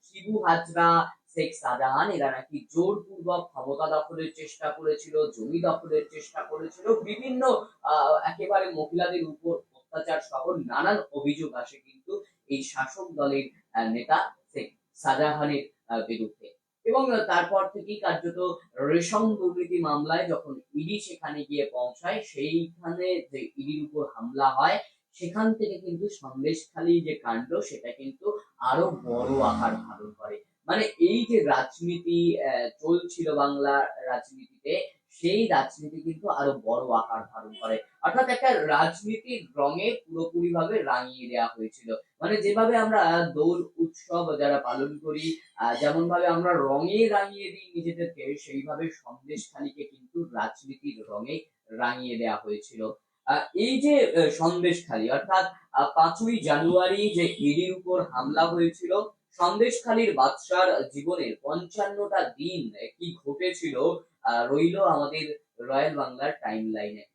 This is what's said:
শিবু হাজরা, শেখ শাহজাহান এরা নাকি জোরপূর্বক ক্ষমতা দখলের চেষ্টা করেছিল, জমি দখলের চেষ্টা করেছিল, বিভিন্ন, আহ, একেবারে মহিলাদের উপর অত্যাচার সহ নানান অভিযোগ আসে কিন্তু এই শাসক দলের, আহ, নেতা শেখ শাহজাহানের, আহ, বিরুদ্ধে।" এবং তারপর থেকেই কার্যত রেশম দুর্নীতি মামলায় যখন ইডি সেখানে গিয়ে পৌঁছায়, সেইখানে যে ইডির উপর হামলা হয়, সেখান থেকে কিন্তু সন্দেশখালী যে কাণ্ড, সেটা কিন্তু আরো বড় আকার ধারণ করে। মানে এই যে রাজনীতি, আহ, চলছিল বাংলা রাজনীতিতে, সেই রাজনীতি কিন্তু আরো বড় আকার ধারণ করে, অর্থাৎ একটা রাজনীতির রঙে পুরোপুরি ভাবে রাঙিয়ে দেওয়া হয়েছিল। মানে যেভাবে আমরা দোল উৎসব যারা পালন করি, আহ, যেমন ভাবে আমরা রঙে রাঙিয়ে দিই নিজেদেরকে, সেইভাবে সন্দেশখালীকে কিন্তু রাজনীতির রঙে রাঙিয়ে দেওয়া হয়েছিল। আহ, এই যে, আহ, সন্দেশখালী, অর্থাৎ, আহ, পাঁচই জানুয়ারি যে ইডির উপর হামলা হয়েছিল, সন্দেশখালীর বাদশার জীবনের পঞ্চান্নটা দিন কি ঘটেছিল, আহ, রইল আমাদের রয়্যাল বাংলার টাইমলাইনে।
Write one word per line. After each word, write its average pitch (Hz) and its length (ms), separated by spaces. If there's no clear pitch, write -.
শিবু 202 380
হাজরা, 170 680
শেখ - 240
শাহজাহান 135 500
এরা 143 200
নাকি - 280
জোরপূর্বক 175 920
ক্ষমতা 156 480
দখলের 160 380
চেষ্টা 151 360
করেছিল, 151 600
জমি 147 300
দখলের 156 500
চেষ্টা - 320
করেছিল, 160 580
বিভিন্ন, 254 640
আহ, 302 400
একেবারে 190 480
মহিলাদের 175 520
উপর 170 340
অত্যাচার - 480
সহ 170 340
নানান 165 560
অভিযোগ 143 420
আসে - 240
কিন্তু - 460
এই - 160
শাসক 170 520
দলের, 139 340
আহ, 113 180
নেতা - 400
শেখ - 200
শাহজাহানের, 147 760
আহ, 113 200
বিরুদ্ধে।" - 500
এবং 254 260
তারপর 185 400
থেকেই 208 320
কার্যত 175 580
রেশম 170 560
দুর্নীতি 180 460
মামলায় 151 460
যখন 139 340
ইডি 185 260
সেখানে 151 440
গিয়ে 143 300
পৌঁছায়, 123 520
সেইখানে 170 1040
যে 135 80
ইডির 147 440
উপর 147 220
হামলা 131 340
হয়, 139 300
সেখান 214 400
থেকে 202 260
কিন্তু 180 300
সন্দেশখালী 160 920
যে 151 140
কাণ্ড, 123 440
সেটা - 320
কিন্তু 180 480
আরো 151 340
বড় 127 500
আকার - 340
ধারণ - 360
করে। - 320
মানে 214 200
এই 214 300
যে 233 140
রাজনীতি, 170 1000
আহ, - 260
চলছিল 165 640
বাংলা 143 440
রাজনীতিতে, - 840
সেই 208 380
রাজনীতি 156 540
কিন্তু 165 280
আরো 139 340
বড় 120 340
আকার - 360
ধারণ 110 280
করে, 110 220
অর্থাৎ 254 280
একটা 247 380
রাজনীতির 208 800
রঙে 156 400
পুরোপুরি 170 460
ভাবে - 300
রাঙিয়ে 127 460
দেওয়া 120 180
হয়েছিল। 113 380
মানে 208 200
যেভাবে 226 360
আমরা 175 580
দোল 170 420
উৎসব 165 600
যারা 143 220
পালন 139 400
করি, 156 400
আহ, - 240
যেমন 170 280
ভাবে 175 200
আমরা 170 260
রঙে 170 540
রাঙিয়ে 202 440
দিই 175 240
নিজেদেরকে, 170 640
সেইভাবে 147 540
সন্দেশখালীকে - 920
কিন্তু - 400
রাজনীতির 131 840
রঙে 107 300
রাঙিয়ে 123 460
দেওয়া 113 180
হয়েছিল। 107 560
আহ, - 200
এই 233 260
যে, 285 360
আহ, 156 120
সন্দেশখালী, 165 800
অর্থাৎ, 185 360
আহ, 170 240
পাঁচই 226 420
জানুয়ারি 180 800
যে 170 240
ইডির 175 380
উপর 180 240
হামলা 151 440
হয়েছিল, 170 560
সন্দেশখালীর 226 840
বাদশার - 760
জীবনের 143 540
পঞ্চান্নটা 196 840
দিন - 580
কি 170 280
ঘটেছিল, 147 640
আহ, 117 300
রইল 175 300
আমাদের 151 560
রয়্যাল 135 360
বাংলার 135 360
টাইমলাইনে। 110 840